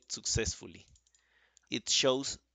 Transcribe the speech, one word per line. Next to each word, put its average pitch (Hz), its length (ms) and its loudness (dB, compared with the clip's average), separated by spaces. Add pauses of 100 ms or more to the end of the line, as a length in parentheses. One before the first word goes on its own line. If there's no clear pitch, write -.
successfully. - 760 -4 (840)
It 123 200 -6
shows 135 500 2 (160)